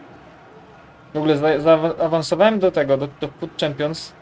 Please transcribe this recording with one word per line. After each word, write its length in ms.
W 20
ogóle 200
za-, 220
zaawa-, 460
awansowałem 540
do 120
tego, 260
do, 120
do 80
Foot 220
Champions, 600